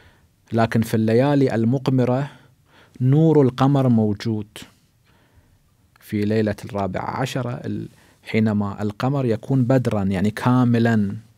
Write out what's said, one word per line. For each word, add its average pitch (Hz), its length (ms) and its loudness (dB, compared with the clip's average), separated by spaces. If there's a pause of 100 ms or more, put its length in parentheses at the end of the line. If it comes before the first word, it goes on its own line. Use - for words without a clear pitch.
(520)
لكن 113 300 0
في 110 120 -4
الليالي 123 600 2
المقمرة 127 760 0 (720)
نور 151 420 4
القمر 135 460 2
موجود. 107 580 0 (1500)
في 104 240 -4
ليلة 107 400 0
الرابعة 98 560 -6
عشرة 131 300 -4
ال-، 110 380 -10 (340)
حينما 104 600 -2
القمر 127 440 -4
يكون 123 380 0
بدرا، 117 380 0
يعني 95 280 0
كاملا 117 840 2 (220)